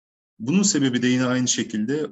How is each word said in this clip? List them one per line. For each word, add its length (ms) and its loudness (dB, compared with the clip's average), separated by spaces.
Bunun 240 0
sebebi 380 2
de 60 2
yine 180 2
aynı 220 0
şekilde 640 -2